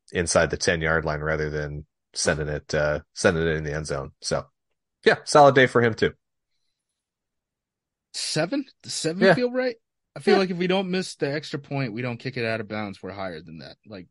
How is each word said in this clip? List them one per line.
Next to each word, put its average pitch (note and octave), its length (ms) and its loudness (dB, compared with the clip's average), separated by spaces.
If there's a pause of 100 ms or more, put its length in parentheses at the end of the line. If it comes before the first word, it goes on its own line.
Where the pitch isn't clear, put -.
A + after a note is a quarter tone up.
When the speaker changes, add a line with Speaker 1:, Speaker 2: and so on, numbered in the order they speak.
(120)
Speaker 1:
inside E2 380 2
the D#2+ 80 -4
ten F2 240 0
yard D#2+ 240 0
line D2+ 140 -4
rather D#2 320 -2
than D2+ 340 -8 (280)
sending D2+ 340 -2
it, D2 260 -8
uh, D2 280 0 (120)
sending E2+ 300 0
it E2 120 0
in D#2 80 -6
the D2 120 -6
end D2+ 100 -6
zone. C#2 260 -8 (100)
So, - 240 -4 (600)
yeah, A3 200 4
solid C#3+ 280 8
day C3 140 8
for A#2+ 160 4
him A2+ 100 2
too. F#2+ 200 0 (2000)
Speaker 2:
Seven? F3+ 520 -4 (160)
Does B2+ 140 -14
seven E3+ 280 -4
Speaker 1:
Yeah. F#3+ 120 8
Speaker 2:
feel B3 160 -2
right? B3+ 240 -2 (400)
I - 60 -14
feel G3+ 120 4
Speaker 1:
Yeah. F#3+ 60 6
Speaker 2:
like F#3+ 100 2
if F3+ 80 -6
we F3+ 100 -2
don't F#3+ 220 0
miss F3+ 260 -4
the C#3 160 -4
extra D3+ 280 -6
point, C3+ 340 -6
we A#2 80 -8
don't B2 160 -6
kick C3 200 -10
it A#2 80 -2
out A2+ 140 -2
of G#2+ 80 -10
bounds, G#2+ 360 -8
we're F#2 80 -10
higher F#2 300 -8
than D#2+ 180 -16
that. D2 260 -18
Like, F#2+ 260 -16